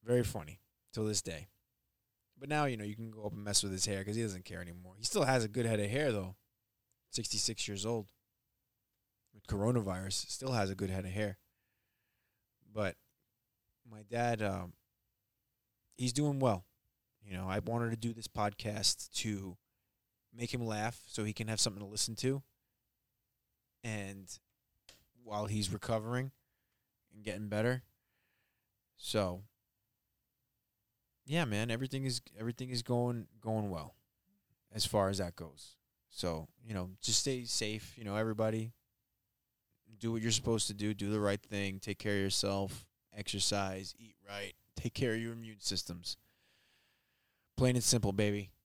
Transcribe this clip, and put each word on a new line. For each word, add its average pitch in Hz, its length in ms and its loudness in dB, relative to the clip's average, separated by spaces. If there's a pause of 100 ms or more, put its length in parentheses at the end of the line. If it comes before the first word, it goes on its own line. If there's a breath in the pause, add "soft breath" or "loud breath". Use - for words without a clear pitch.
Very 120 200 6
funny 92 360 -4 (320)
till 110 120 -2
this 107 160 2
day. 82 280 -8 (880)
But 139 100 -12
now, 151 180 4
you 127 100 0
know, 107 80 -6
you 104 100 -4
can 113 160 -8
go 107 140 -12
up 104 80 -2
and 104 100 -8
mess 101 200 4
with 98 100 0
his 92 120 2
hair 98 200 0
'cause 104 120 -2
he 117 60 0
doesn't 92 220 -2
care 85 160 -8
anymore. 90 360 -12
He 107 80 -16
still 175 200 4
has 127 200 6
a 107 40 0
good 113 180 2
head 110 140 4
of 101 100 0
hair, 135 220 2
though. 95 240 -2 (720)
Sixty-six - 580 -2
years 101 160 -4
old. 110 280 -2 (1200)
With 104 120 -20
coronavirus, 98 840 2
still 131 240 -4
has 101 180 4
a 95 40 -2
good 95 160 0
head 95 140 0
of 92 80 -4
hair. 101 260 -2 (1300)
But 104 240 -2 (920)
my 107 140 -16
dad, 117 400 0
um, 90 320 -2 (1200)
he's 127 160 0
doing 143 280 2
well. 107 240 4 (580)
You 98 120 -12
know, 92 140 -4
I 95 120 2
wanted 117 300 0
to 113 60 -2
do 117 160 -4
this 110 160 -10
podcast 104 880 0
to 98 380 -4 (760)
make 120 180 -4
him 120 140 -2
laugh 107 400 -2
so - 180 -4
he 107 80 -2
can 107 160 -4
have 110 120 0
something 101 220 2
to 98 60 -10
listen 107 280 -2
to. 135 260 0 (1400)
And 101 540 -6 (840)
while 107 240 0
he's 104 260 0
recovering 117 600 0 (840)
and 107 80 -20
getting 104 260 -4
better. 117 340 2 (1120)
So, 95 460 -2 (1800)
yeah, 160 180 2
man, 110 260 2
everything 131 340 0
is, 127 180 0 (160)
everything 117 320 -4
is 120 120 -2
going, 120 460 2 (120)
going 110 300 0
well 78 240 -6 (800)
as 104 140 0
far 98 240 6
as 98 80 0
that 90 180 -4
goes. 76 400 -14 (340)
So, 80 380 -2 (160)
you 113 100 -8
know, 92 160 -2 (120)
just 110 180 4
stay 127 240 0
safe, 110 520 -2
you 117 80 -12
know, 101 120 0
everybody. 110 560 2 (1300)
Do 113 140 -2
what 113 100 -2
you're 113 80 2
supposed 110 380 2
to 104 60 -4
do. 104 200 0
Do 101 160 -2
the 107 80 2
right 101 240 2
thing. 98 380 -4
Take 101 180 -6
care 104 160 0
of 101 60 2
yourself. 98 680 0 (260)
Exercise. 98 840 -2
Eat 110 160 -20 (140)
right. 101 260 -6 (220)
Take - 180 -4
care 120 200 2
of 113 60 0
your 117 120 -4
immune 113 260 -12
systems. 90 580 -4 (1400 soft breath)
Plain 127 180 4
and 120 80 2
simple, 107 300 4
baby. 101 400 2 (120)